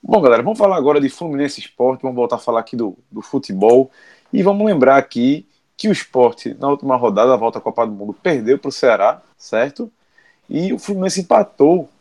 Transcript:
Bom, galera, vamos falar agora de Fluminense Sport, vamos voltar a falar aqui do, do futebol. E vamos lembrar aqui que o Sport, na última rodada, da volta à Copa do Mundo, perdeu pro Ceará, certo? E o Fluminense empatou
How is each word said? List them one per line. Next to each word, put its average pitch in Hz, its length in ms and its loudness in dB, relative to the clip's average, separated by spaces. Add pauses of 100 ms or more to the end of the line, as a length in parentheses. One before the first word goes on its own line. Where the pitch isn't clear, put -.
Bom, 214 200 2
galera, 117 200 6
vamos 220 160 -4
falar 196 180 2
agora 147 220 2
de 139 120 0
Fluminense 143 500 -8
Sport, 127 400 -4
vamos 127 160 -8
voltar 120 200 -2
a - 20 -10
falar 117 220 -2
aqui 113 140 -14
do, 110 220 -6 (160)
do 107 80 -14
futebol. 120 720 2 (420)
E 202 100 0
vamos 202 240 0
lembrar 139 300 4
aqui 135 500 -2 (300)
que - 140 -4
o - 20 2
Sport, - 540 0 (120)
na 139 120 -4
última 135 260 -2
rodada, 117 320 0
da 127 80 4
volta 113 220 -4
à - 20 -10
Copa 113 260 -4
do 107 60 -10
Mundo, 101 220 -12
perdeu 139 440 -2
pro 135 140 -8
Ceará, 113 480 0 (160)
certo? 123 560 -6 (560)
E 180 240 -6
o - 60 -6
Fluminense 190 420 -6
empatou 170 680 0 (100)